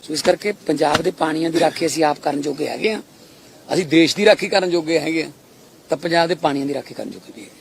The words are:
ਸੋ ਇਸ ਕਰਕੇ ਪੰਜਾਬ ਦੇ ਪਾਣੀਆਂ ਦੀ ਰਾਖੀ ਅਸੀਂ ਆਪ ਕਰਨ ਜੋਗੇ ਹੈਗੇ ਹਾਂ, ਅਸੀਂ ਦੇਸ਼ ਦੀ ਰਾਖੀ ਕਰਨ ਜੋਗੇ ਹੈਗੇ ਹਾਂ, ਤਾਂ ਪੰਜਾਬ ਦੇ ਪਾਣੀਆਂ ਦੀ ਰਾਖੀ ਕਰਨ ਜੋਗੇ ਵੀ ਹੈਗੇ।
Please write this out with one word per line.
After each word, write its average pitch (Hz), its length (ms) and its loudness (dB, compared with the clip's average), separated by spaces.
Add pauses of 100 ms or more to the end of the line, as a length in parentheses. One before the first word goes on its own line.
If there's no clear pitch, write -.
ਸੋ 151 100 -10
ਇਸ 147 80 -4
ਕਰਕੇ 180 300 2
ਪੰਜਾਬ 151 500 0
ਦੇ 175 100 0
ਪਾਣੀਆਂ 160 380 -2
ਦੀ 165 100 0
ਰਾਖੀ 165 260 0
ਅਸੀਂ 160 180 0
ਆਪ 147 160 2
ਕਰਨ 143 220 -2
ਜੋਗੇ 143 260 -4
ਹੈਗੇ 123 260 -2
ਹਾਂ, 208 80 -6 (720)
ਅਸੀਂ 170 120 0
ਦੇਸ਼ 156 300 4
ਦੀ 202 100 2
ਰਾਖੀ 202 220 6
ਕਰਨ 190 220 0
ਜੋਗੇ 165 300 0
ਹੈਗੇ 160 240 -2
ਹਾਂ, 147 80 -10 (580)
ਤਾਂ 160 80 0
ਪੰਜਾਬ 170 300 0
ਦੇ 180 80 0
ਪਾਣੀਆਂ 139 300 -2
ਦੀ 143 80 -4
ਰਾਖੀ 131 200 -10
ਕਰਨ - 180 -10
ਜੋਗੇ - 240 -18
ਵੀ - 60 -18
ਹੈਗੇ। - 200 -20